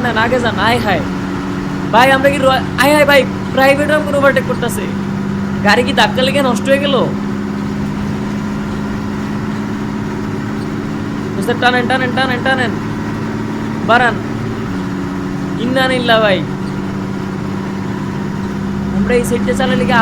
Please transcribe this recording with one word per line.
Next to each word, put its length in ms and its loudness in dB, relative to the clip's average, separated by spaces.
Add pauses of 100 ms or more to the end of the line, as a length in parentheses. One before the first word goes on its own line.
দেন, 140 0
আগে 220 2
যান। 160 0 (120)
আয় 180 2
হায় 160 0 (920)
ভাই, 180 6
আমরা 220 4
কি 40 0
রয়-, 280 2 (180)
আয় 120 6
হায় 160 6
ভাই, 100 8 (320)
প্রাইভেট 380 4
আর্ম 140 2
করে 120 0
ওভারটেক 300 4
করতেছে। 360 -2 (800)
গাড়ি 200 4
কি 100 0
ধাক্কা 280 2
লেগে 200 2
নষ্ট 300 0
হয়ে 140 4
গেল? 100 2 (4000)
ওস্তাদ 240 0
টানেন, 280 2
টানেন, 280 0
টানেন, 280 0
টানেন, 260 0 (1160)
বাড়ান। 260 4 (1500)
ইন্নানিল্লাহ 600 2
ভাই, 120 4 (2500)
আমরা 180 2
এই 140 4
সাইডটা 300 0
চালালে 260 2
কি 160 4